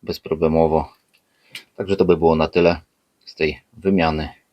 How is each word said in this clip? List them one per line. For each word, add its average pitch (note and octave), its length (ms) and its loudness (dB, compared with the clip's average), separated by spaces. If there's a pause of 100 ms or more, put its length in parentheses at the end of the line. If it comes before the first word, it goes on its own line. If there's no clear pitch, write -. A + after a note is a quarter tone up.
bezproblemowo. D#2+ 880 -2 (800)
Także G2 200 -4
to F#2 100 2
by F2 120 4
było D#2+ 180 2
na D#2+ 120 0
tyle E2+ 340 0 (440)
z - 100 -20
tej D#2 260 -4 (120)
wymiany. D#2+ 680 -2 (100)